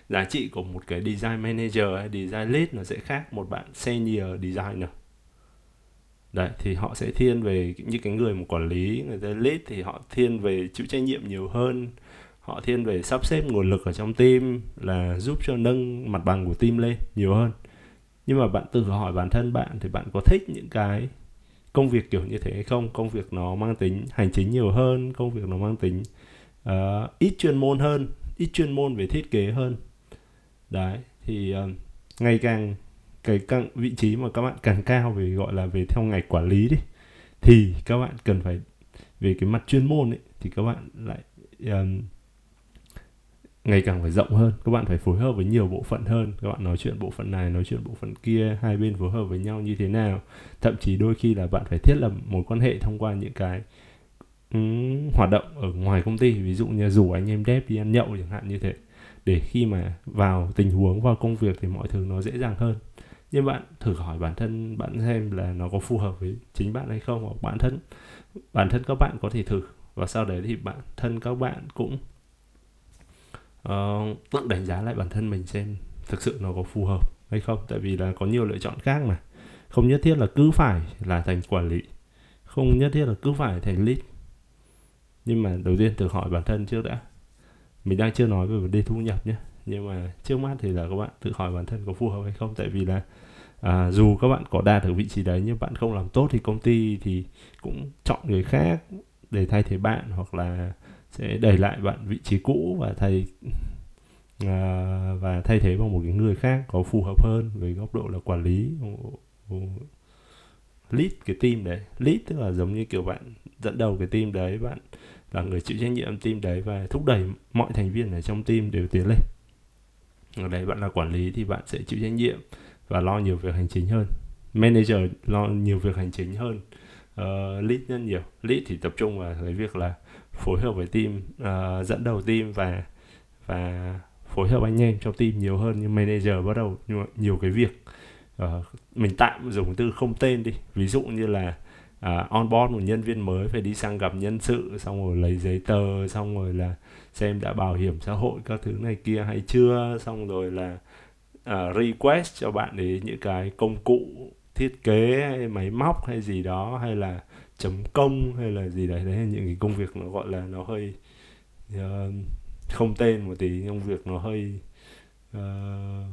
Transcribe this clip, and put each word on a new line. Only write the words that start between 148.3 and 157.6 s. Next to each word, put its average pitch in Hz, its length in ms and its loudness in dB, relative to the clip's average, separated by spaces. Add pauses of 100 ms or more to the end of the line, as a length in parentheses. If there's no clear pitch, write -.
các 110 180 -6
thứ 107 160 -6
này 113 160 -4
kia 107 280 -2
hay 107 240 -4
chưa, 123 520 4
xong 110 280 -8
rồi 92 240 -4
là, 90 260 -6 (640)
à, 92 300 -4
request 135 640 0
cho 107 120 -2
bạn 104 260 -4
ấy 92 260 -2
những 110 160 -8
cái 95 380 -4
công 110 260 0
cụ - 480 0 (240)
thiết 127 280 -4
kế 117 460 4
hay 127 180 -4
máy 98 240 -4
móc 151 340 0
hay 120 160 -4
gì 98 220 -4
đó, 95 380 -4
hay 117 140 -4
là 92 280 -6 (340)
chấm 95 160 -4 (200)